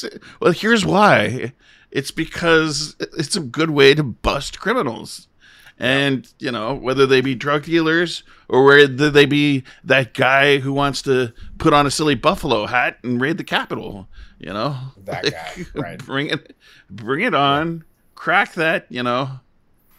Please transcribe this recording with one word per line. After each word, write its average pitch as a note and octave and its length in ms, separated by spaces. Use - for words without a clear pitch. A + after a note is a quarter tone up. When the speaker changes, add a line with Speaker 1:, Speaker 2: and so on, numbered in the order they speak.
Speaker 1:
"Well, F3+ 120
here's G#3 340
why. C3 680
It's C#3 200
because D#3 880
it's - 360
a F#3+ 60
good D3 300
way C#3+ 240
to D3+ 80
bust - 560
criminals." F#3+ 680
And, C3+ 460
you - 120
know, A2+ 220
whether C3 320
they C3 160
be C3+ 140
drug C#3+ 280
dealers D#3+ 600
or C3 160
whether C#3+ 440
they C#3+ 160
be C#3+ 380
that C3 280
guy C#3 440
who C#3 160
wants C#3 300
to B2+ 280
put D#3+ 140
on D3 160
a B2+ 40
silly D3+ 240
buffalo C3+ 500
hat B2 360
and A#2+ 200
raid D3 160
the D3+ 80
Capitol, G#2 640
you - 120
know? A#2+ 240
Speaker 2:
That F#2 180
Speaker 1:
Like, D#3 100
Speaker 2:
guy, - 320
right. C3+ 240
Speaker 1:
<laughs> - 60
bring C#3 260
it, - 220
bring C3 340
it A#3 100
on. D3+ 520
Crack F#3 420
that, E3+ 340
you B2 140
know. C3 360